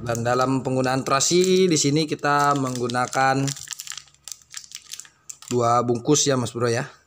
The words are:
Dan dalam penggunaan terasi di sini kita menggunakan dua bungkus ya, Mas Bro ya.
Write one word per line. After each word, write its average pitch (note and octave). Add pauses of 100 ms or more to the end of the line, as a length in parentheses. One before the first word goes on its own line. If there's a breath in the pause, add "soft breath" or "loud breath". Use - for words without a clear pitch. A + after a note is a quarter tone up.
Dan A#2
dalam B2+
penggunaan C3
terasi F#3
di D#3+
sini D3
kita C#3+
menggunakan B2+ (2000 loud breath)
dua A#2+
bungkus A#2+
ya, C3+
Mas A#2
Bro A#2+
ya. C3 (200)